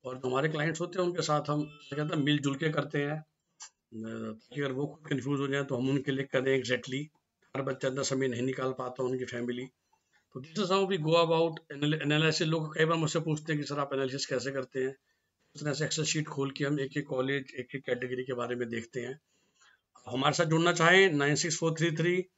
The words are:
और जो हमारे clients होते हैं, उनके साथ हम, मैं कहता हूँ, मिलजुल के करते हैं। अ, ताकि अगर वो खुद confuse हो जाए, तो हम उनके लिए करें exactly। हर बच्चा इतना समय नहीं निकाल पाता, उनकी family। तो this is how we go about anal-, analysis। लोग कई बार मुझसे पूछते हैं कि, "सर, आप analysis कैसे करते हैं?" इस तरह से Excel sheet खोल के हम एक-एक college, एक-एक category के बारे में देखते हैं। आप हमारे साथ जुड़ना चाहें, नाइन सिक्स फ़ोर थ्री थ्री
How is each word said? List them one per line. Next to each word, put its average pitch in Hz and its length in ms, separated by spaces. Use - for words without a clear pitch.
और 127 140
जो 131 100
हमारे 135 200
clients 156 320
होते 175 180
हैं, 180 100
उनके 175 140
साथ 147 280
हम, 151 100
मैं - 360
कहता 156 200
हूँ, 139 80
मिलजुल 143 300
के 160 140
करते 147 360
हैं। 151 140
अ, - 1120
ताकि 139 280
अगर 139 120
वो 139 140
खुद - 220
confuse 139 320
हो 139 80
जाए, 139 160
तो 135 120
हम 131 140
उनके 139 220
लिए 135 120
करें 135 380
exactly। 127 420
हर 135 60
बच्चा 135 260
इतना 135 140
समय 135 260
नहीं 120 140
निकाल 131 300
पाता, 127 300
उनकी 127 220
family। 123 420
तो 131 60
this 160 180
is 196 80
how 190 240
we 190 80
go 156 160
about 165 640
anal-, 151 240
analysis। 156 400
लोग 160 360
कई 160 60
बार 165 140
मुझसे 160 220
पूछते 156 320
हैं 147 100
कि, 135 60
"सर, 147 100
आप 139 160
analysis 135 320
कैसे 131 240
करते 131 340
हैं?" 135 120
इस 151 60
तरह 147 100
से 143 140
Excel 156 180
sheet 151 240
खोल 139 220
के 143 140
हम 143 160
एक-एक 139 260
college, 135 520
एक-एक 131 260
category 127 400
के 131 80
बारे 120 240
में 120 120
देखते 113 320
हैं। 123 140
आप - 120
हमारे 139 260
साथ 175 100
जुड़ना 165 280
चाहें, 175 400
नाइन 143 220
सिक्स 156 220
फ़ोर 165 220
थ्री 160 180
थ्री 180 420